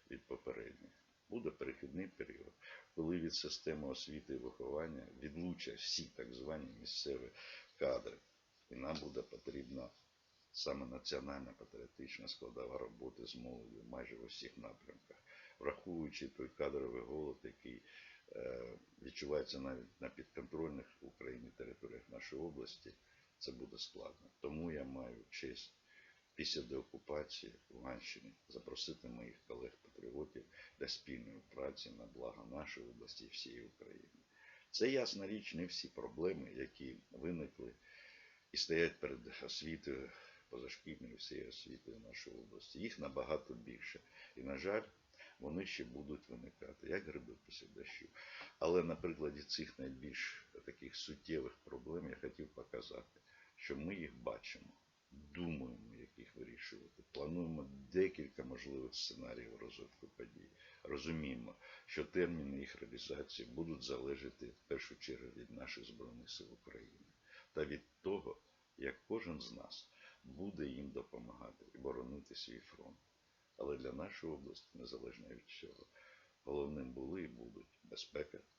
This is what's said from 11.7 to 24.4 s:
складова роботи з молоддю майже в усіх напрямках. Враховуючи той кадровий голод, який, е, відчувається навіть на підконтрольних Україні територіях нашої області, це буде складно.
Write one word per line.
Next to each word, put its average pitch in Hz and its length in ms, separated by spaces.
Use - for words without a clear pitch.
складова 60 500
роботи 60 480
з 64 100
молоддю 57 520
майже 60 280
в 58 80
усіх - 340
напрямках. - 580
Враховуючи 73 680
той 65 200
кадровий 67 540
голод, 69 400
який, 60 400
е, 60 460
відчувається 71 560
навіть 65 420
на 71 80
підконтрольних 69 800
Україні 62 500
територіях 58 580
нашої 65 340
області, 71 520
це 67 140
буде 60 260
складно. - 520